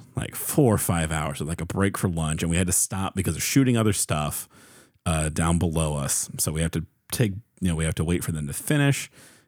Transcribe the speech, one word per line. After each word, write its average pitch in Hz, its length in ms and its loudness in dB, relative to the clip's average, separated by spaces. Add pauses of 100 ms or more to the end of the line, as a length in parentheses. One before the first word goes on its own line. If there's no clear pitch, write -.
(160)
like, - 200 -6
four 131 400 4
or - 20 2
five 82 340 0
hours, 76 280 -2
with, 73 100 -4
like, 82 120 -4
a 82 40 -4
break 95 320 0
for 101 100 0
lunch. 80 360 -2
And 82 60 0
we 85 80 2
had 90 100 2
to 87 60 0
stop - 420 -2
because 90 200 -2
of - 80 -6
shooting 127 320 4
other 107 180 4
stuff, - 540 -4 (580)
uh, 78 240 0
down 82 300 2
below 80 360 0
us. - 340 -4 (100)
So - 140 -2
we 78 80 -2
have 82 100 0
to 82 140 -4 (260)
take, 107 220 0 (260)
you 92 80 0
know, 85 80 2
we 80 80 -2
have 80 120 -2
to 85 100 0
wait 87 180 0
for - 80 -4
them 76 160 -4
to 71 60 -8
finish. 143 580 0 (360)